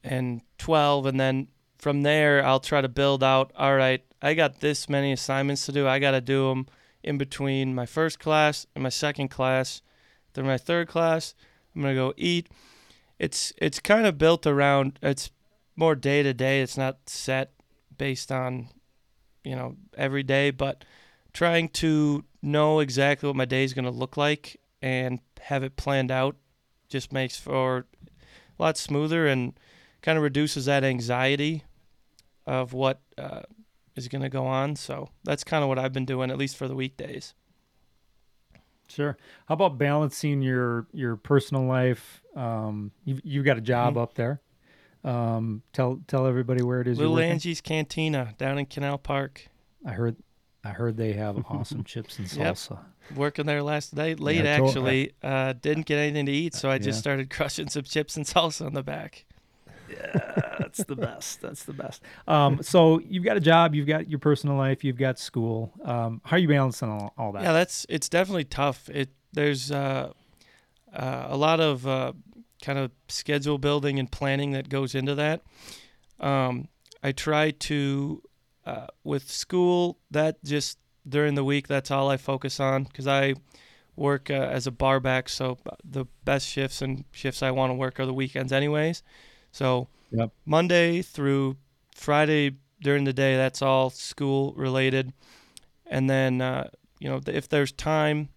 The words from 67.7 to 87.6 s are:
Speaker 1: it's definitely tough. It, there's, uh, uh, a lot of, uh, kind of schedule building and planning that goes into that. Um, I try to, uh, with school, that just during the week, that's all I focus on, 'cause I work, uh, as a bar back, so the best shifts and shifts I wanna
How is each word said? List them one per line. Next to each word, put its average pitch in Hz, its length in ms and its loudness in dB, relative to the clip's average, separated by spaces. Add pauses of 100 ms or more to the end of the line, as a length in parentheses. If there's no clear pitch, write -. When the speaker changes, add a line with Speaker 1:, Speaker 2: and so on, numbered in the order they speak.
Speaker 1:
it's - 220 -4
definitely 180 340 0
tough. 139 460 -2
It, 139 180 -4 (240)
there's, 143 380 0
uh, 135 420 -4 (800)
uh, 131 380 -6
a 135 80 -4
lot 160 220 4
of, 135 260 0
uh, 131 260 -2 (480)
kind 139 180 -4
of 131 120 -4 (180)
schedule 147 480 -2
building 143 420 0
and 131 140 -4
planning 139 380 -2
that 135 180 -4
goes 135 260 -2
into 135 200 -2
that. 151 260 -2 (800)
Um, 131 480 0 (340)
I 135 100 -2
try 151 400 0
to, 143 720 -2 (440)
uh, 127 220 -10 (160)
with 139 260 -4
school, 180 720 0 (100)
that 156 340 0
just 143 340 -4 (300)
during 147 260 0
the 139 100 0
week, 143 240 0
that's 139 220 -2
all 139 200 2
I 135 80 2
focus 135 420 -6
on, 135 240 0
'cause 135 220 -10
I 139 280 2 (640)
work, 143 340 0
uh, 143 40 0
as 131 320 -2
a 131 40 -2
bar 135 300 2
back, 127 300 0
so 127 260 -4 (260)
the 135 220 -8 (220)
best 135 200 0
shifts 135 360 -4
and 135 300 -4
shifts - 300 -6
I 131 100 0
wanna 131 220 0